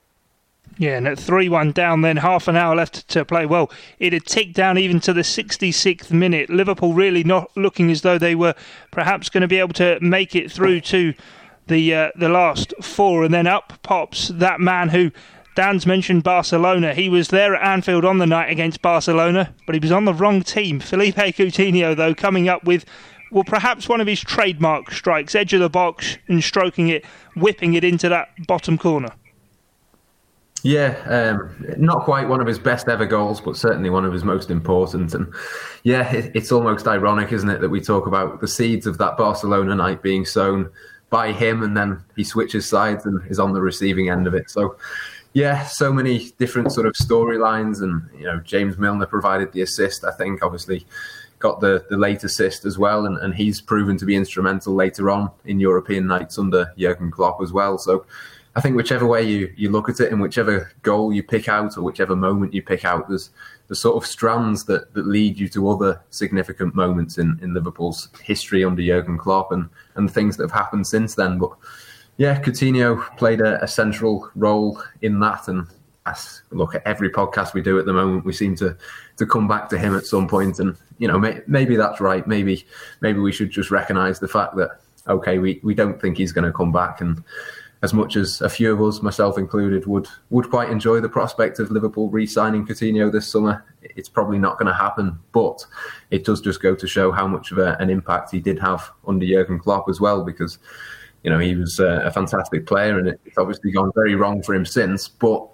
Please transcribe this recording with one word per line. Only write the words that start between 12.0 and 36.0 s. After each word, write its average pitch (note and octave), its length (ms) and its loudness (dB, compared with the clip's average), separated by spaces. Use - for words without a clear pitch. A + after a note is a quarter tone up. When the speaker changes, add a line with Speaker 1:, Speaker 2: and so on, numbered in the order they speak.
Speaker 1:
the E3 140 0
last E3+ 520 2
four, F3+ 420 2
and D#3+ 100 4
then E3+ 140 4
up F#3+ 260 0
pops - 460 -2
that F3 300 0
man F3+ 300 2
who F3 220 4
Dan's F#3+ 300 2
mentioned, F3+ 380 4
Barcelona. F3 680 2
He F#3 160 0
was F3 180 2
there G3 280 4
at G3 120 0
Anfield F#3 380 2
on F#3+ 140 4
the F3 60 4
night E3 240 2
against E3 320 -2
Barcelona, E3+ 720 2
but D#3+ 100 -2
he D#3+ 40 2
was D#3+ 120 2
on G3+ 140 4
the F#3+ 80 4
wrong G3 280 4
team. F3+ 380 -2
Felipe F#3+ 360 0
Coutinho, F#3 800 2
though, D#3+ 200 2
coming F#3 320 2
up F3+ 160 0
with, F3 220 2
well, G3 120 2
perhaps G#3+ 460 0
one A#3 100 2
of G#3+ 80 0
his G3+ 140 0
trademark D#3+ 720 0
strikes, D#3 440 0
edge G3+ 180 0
of F#3+ 60 6
the F3 100 4
box F3 480 -2
and F3 120 4
stroking F3 460 0
it, D#3+ 180 -2
whipping F3 380 2
it E3+ 100 4
into F3 240 2
that F3 220 2
bottom E3 300 2
corner. D3 320 0
Speaker 2:
Yeah, C#3 320 2
um, A2 720 -2
not E3 260 4
quite C3 260 0
one B2+ 100 2
of A#2 80 -2
his A2+ 120 -2
best B2 280 0
ever A2+ 180 0
goals, G#2 360 0
but - 160 -6
certainly F#2+ 320 0
one F#2 160 0
of F2+ 80 -2
his F#2 100 -4
most F#2 280 -2
important. F2 640 0
And F2 200 -4
yeah, B2 300 2